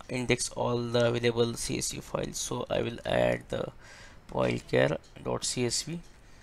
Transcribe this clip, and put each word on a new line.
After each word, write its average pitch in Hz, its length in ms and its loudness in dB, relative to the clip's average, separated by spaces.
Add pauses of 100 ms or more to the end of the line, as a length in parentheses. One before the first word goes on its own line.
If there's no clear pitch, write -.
(100)
index 123 400 0
all 120 260 0
the 120 300 4
available 117 480 2
C - 240 -2
S - 140 -2
V 135 80 -6
files. - 360 -4
So - 320 -4
I - 140 0
will 117 240 -4
add - 420 2
the - 240 -4 (580)
wildcare 127 680 2 (260)
dot 123 220 -2
C 123 180 0
S 117 200 0
V, 170 160 -8 (420)